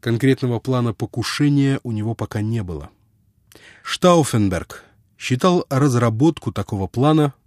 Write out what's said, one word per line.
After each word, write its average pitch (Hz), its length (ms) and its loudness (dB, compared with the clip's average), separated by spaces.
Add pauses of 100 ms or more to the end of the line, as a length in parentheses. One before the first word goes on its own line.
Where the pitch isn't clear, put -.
Конкретного 120 580 0
плана 120 340 -2
покушения 139 880 0
у 123 100 -6
него 107 220 -4
пока 110 280 -6
не 110 200 -2
было. 82 280 -10 (920)
Штауфенберг 123 1000 0 (320)
считал 175 540 0
разработку 123 840 2
такого 98 360 -6
плана 147 440 2 (140)